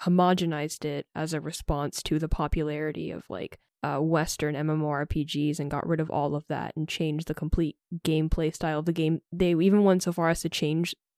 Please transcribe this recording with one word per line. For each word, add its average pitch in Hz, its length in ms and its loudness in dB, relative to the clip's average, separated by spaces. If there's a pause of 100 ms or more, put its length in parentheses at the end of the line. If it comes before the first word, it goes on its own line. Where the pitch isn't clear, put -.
homogenized 175 840 2
it 143 280 -4
as 156 200 -4
a 151 60 -2
response 147 640 -4
to 156 140 0
the 160 100 -2
popularity 156 840 -2
of, - 180 -12
like, - 300 -10 (260)
uh, 147 140 -2
Western 151 580 0
M 151 140 0
M 156 120 0
O 151 60 -2
R 143 180 -2
P 151 180 -2
Gs 151 360 -2
and 143 100 -4
got 143 160 -4
rid 160 140 0
of 160 100 -2
all 143 240 0
of 147 140 -6
that - 280 -6
and 156 120 -4
changed 156 400 -2
the 156 60 -2
complete 160 420 0 (280)
gameplay 160 500 2
style 156 240 -2
of 160 80 -2
the 170 60 0
game. 160 280 2 (120)
They 175 180 2
even 190 340 6
went 185 180 6
so 175 100 0
far 165 180 2
as 165 100 2
to 170 80 -4
change 165 460 0 (240)